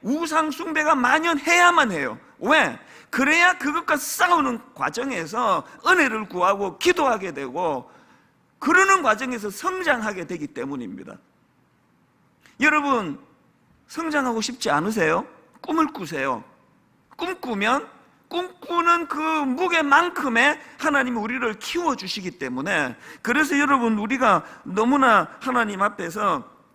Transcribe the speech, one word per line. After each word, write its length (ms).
우상 480
숭배가 440
만연해야만 960
해요. 260
왜? 400
그래야 460
그것과 400
싸우는 640
과정에서 880
은혜를 420
구하고 500
기도하게 540
되고 580
그러는 440
과정에서 480
성장하게 760
되기 200
때문입니다. 720
여러분, 580
성장하고 540
싶지 300
않으세요? 560
꿈을 280
꾸세요. 540
꿈꾸면 720
꿈꾸는 800
그 100
무게만큼의 1400
하나님이 400
우리를 400
키워주시기 800
때문에, 580
그래서 360
여러분, 400
우리가 440
너무나 640
하나님 420
앞에서 680